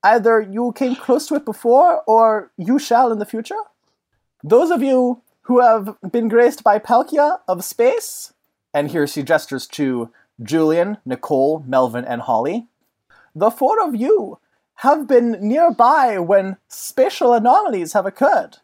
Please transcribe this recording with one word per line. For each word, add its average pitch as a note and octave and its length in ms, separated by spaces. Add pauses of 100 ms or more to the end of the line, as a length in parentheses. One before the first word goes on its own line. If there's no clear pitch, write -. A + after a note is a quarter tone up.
Either A3 380
you A3 320
came B3+ 240
close C4+ 320
to D4 80
it D4 80
before, C4 640
or A3 500
you G#3 220
shall A#3+ 340
in A3 60
the G#3 80
future. A3+ 340 (800)
Those A#3+ 280
of C#4+ 120
you B3+ 400 (200)
who B3 180
have A3 340 (160)
been A#3 180
graced A#3 360
by G#3+ 140
Palkia D4 600 (100)
of F#3 160
Space, - 680 (420)
and D3 160
here D3+ 160
she C#3+ 160
gestures C3+ 460
to B2+ 420 (320)
Julian, D#3+ 640
Nicole, C#3 600
Melvin, B2+ 380
and A#2+ 180
Holly, C#3+ 440 (680)
the F#3+ 160
four F4 360
of C#4+ 80
you B3 440 (380)
have C#4+ 300
been A#3+ 260 (140)
nearby C4 720
when F#3+ 380 (120)
spatial - 680
anomalies A#3 580
have F#3+ 140
occurred. A3 580